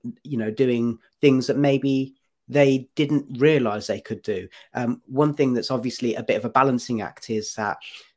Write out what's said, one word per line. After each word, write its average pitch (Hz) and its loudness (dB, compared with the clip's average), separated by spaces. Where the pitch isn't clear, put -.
you 143 -6
know, 110 -2
doing 120 0
things 131 4
that 135 0
maybe 139 0
they 135 2
didn't 143 -2
realise 123 2
they 110 -4
could 107 -8
do. 95 -6
Um, 120 -4
one 143 2
thing 135 2
that's 117 -2
obviously 120 -2
a 113 -8
bit 98 0
of 104 -4
a 117 -4
balancing 123 2
act - -10
is 107 -6
that 104 -4